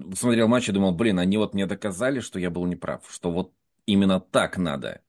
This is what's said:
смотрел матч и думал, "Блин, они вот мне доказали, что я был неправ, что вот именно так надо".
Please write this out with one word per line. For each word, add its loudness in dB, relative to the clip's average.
смотрел 2
матч 2
и -2
думал, 2
"Блин, 2
они 2
вот 0
мне 0
доказали, -4
что -10
я -2
был -4
неправ, -6
что -6
вот -6
именно 4
так -2
надо". -6